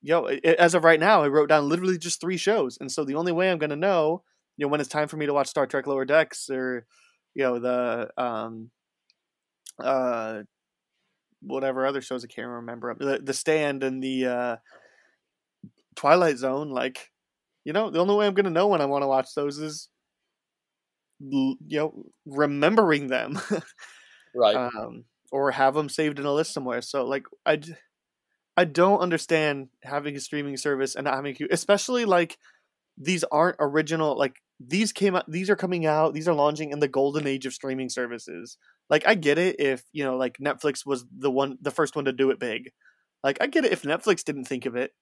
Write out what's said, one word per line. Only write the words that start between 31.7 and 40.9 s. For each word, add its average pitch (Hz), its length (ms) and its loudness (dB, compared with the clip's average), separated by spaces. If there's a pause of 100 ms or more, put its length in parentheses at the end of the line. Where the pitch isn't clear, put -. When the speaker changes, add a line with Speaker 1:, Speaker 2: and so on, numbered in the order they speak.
Speaker 1:
like, 175 320 2 (640)
these 165 240 -2
aren't 170 340 2
original, 156 580 0
like, 131 200 -2 (220)
these 185 340 -2
came 196 240 0
out, - 140 -4
these 185 180 -6
are 196 80 4
coming 180 300 -2
out, 156 280 2
these 156 140 -4
are 165 60 4
launching 147 360 0
in 147 80 -6
the 147 100 2
golden 143 380 0
age 135 200 -4
of 123 60 -8
streaming 131 360 -6
services. 120 680 -8 (320)
Like, 151 180 4
I 220 80 6
get 151 240 2
it 180 200 0
if, 135 340 0
you 147 120 -4
know, 131 120 -2
like, 127 220 -2
Netflix 139 460 -4
was 127 200 -4 (120)